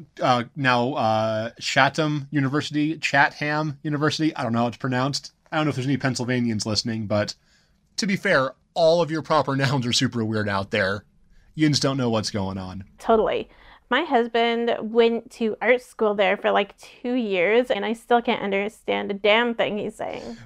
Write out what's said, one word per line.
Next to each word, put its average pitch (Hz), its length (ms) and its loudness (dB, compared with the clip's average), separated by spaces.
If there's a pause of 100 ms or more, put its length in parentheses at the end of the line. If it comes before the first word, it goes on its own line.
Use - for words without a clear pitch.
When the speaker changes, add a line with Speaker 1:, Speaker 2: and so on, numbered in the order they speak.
(220)
Speaker 1:
uh, 123 240 2 (100)
now, 127 380 2
uh, 110 560 0 (100)
Chatham 139 720 0
University, 147 680 0
Chatham 147 840 0
University. 151 500 0
I 139 100 -8
don't 117 100 -2
know 117 60 0
how 120 80 2
it's 117 100 -10
pronounced. 131 560 -4 (180)
I 165 60 -4
don't 156 80 2
know 147 60 0
if 139 40 -4
there's 131 120 -4
any 147 100 2
Pennsylvanians 120 680 -2
listening, 110 400 -2
but 104 300 -2 (640)
to 214 100 -2
be 196 80 0
fair, 147 380 0 (220)
all 170 260 4
of 156 100 -2
your 156 100 -2
proper 143 340 0
<laughs> - 20 0
nouns 135 280 0
are 120 60 -2
super 120 320 0
weird 107 240 -2
out 98 240 -2
there. 101 320 0 (520)
Yins 151 260 2
don't 135 160 0
know 123 120 0
what's 110 220 0
going 95 260 -4
on. 92 280 -12 (120)
Speaker 2:
Totally. 202 520 0 (400)
My 269 140 2
husband 233 760 0
went 226 520 2
to 220 300 -4
art 247 200 2
school 208 340 -2
there 202 220 2
for, 208 140 0
like, 202 260 0
two - 380 -6
years, 214 540 2
and 202 140 -2
I 208 80 -2
still 233 300 2
can't 233 200 -2
understand 202 720 -4
a 202 40 -6
damn 220 380 4
thing 202 260 -2
he's 214 160 -8
saying. - 500 -10